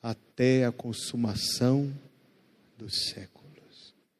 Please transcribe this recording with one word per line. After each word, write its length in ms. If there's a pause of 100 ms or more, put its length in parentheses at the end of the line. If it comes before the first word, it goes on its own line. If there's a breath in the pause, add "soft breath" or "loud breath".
até 640
a 60
consumação 1200 (840)
dos 320
séculos. 840 (260)